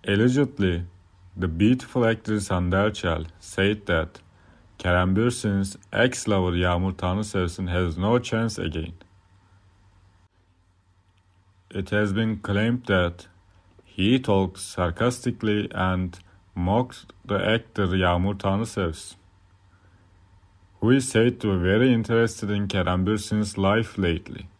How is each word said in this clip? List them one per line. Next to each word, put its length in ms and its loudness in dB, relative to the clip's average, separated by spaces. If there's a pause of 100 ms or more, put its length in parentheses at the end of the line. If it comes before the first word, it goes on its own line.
Allegedly, 760 2 (500)
the 140 -2
beautiful 560 2
actress 420 0
Hande 260 0
Erçel 540 0 (140)
said 460 -2
that 340 -2 (580)
Kerem 340 2
Bürsin's 640 0 (140)
ex-lover 640 2
Yağmur 400 0
Tanrısevsin 760 -4
has 280 0
no 220 2
chance 380 -4
again. 360 -6 (2750)
It 220 -8
has 220 2
been 240 0
claimed 500 0
that 400 0 (580)
he 340 0
talks 420 0
sarcastically 1120 -2
and 420 -2 (380)
mocks 500 -2 (180)
the 120 -2
actor 520 0
Yağmur 480 0
Tanrısevsin, 800 -4 (1600)
who 100 2
is 180 4
said 320 2
to 140 0
be 100 0
very 300 4
interested 560 0
in 180 -2
Kerem 380 0
Bürsin's 520 -2
life 400 0
lately. 500 -4 (120)